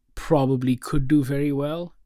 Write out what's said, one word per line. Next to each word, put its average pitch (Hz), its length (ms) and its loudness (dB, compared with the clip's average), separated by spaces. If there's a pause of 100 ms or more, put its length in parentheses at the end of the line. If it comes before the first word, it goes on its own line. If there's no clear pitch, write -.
(140)
probably 131 600 2
could 139 320 -2
do 147 160 4
very 143 280 -2
well. 151 420 -4 (120)